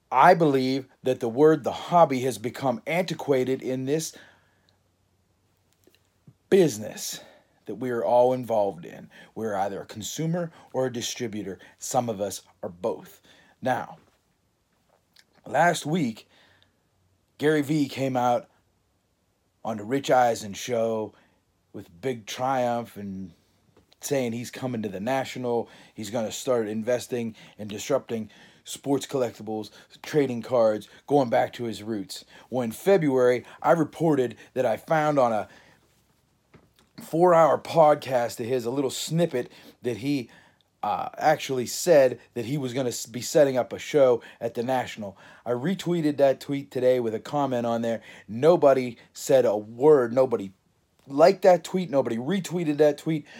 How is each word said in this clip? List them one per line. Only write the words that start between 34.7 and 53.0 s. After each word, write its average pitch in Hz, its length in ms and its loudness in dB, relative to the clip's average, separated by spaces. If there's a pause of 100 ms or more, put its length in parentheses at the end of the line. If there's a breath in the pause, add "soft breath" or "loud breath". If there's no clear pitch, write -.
found 151 420 0
on 120 120 4
a 101 160 -4 (1500 soft breath)
four-hour 165 600 4
podcast 135 800 2
of 113 80 -6
his 123 180 -2
a 117 60 -4
little 139 180 -2
snippet 160 640 -2 (320 loud breath)
that 117 140 -4
he, 135 320 -4 (540 soft breath)
uh, - 340 -4
actually 135 500 0
said 135 520 4 (140 soft breath)
that 120 120 -6
he 139 120 -4
was 127 160 -6
gonna 127 160 -2
s-, - 160 -10
be 120 160 -10
setting 139 340 4
up 120 160 0
a 101 60 -10
show 127 440 4 (180 loud breath)
at 117 160 -6
the 120 80 -4
National. 113 520 -6 (300 loud breath)
I 117 60 -4
retweeted 156 640 -2
that 135 220 4
tweet 139 320 -8
today 127 280 2
with 113 140 -2
a 110 60 -4
comment 127 480 -2
on 117 160 -2
there. 113 180 -4 (260 loud breath)
Nobody 135 680 4 (160 soft breath)
said 131 320 2
a 104 100 2
word. 120 560 4
Nobody 117 420 0 (540)
liked 160 360 4
that 180 200 6
tweet. 185 260 -4
Nobody 127 280 0
retweeted 160 600 -4
that 147 200 4
tweet. 160 280 -4 (140 loud breath)